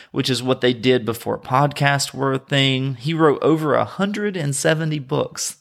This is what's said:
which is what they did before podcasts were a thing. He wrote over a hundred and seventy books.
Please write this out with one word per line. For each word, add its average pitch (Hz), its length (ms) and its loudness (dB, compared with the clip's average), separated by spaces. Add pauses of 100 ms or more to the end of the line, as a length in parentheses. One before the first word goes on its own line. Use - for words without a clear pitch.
(120)
which 135 200 -2
is 120 100 -2
what 127 200 0
they 123 120 4
did 123 320 2
before 110 320 -4
podcasts 143 760 0
were 135 220 -2
a 135 60 -2
thing. 135 560 0
He 131 180 -4
wrote 156 300 4
over 151 320 2
a 113 100 2
hundred 202 500 -4
and 143 200 -2
seventy 160 420 0
books. 131 640 -4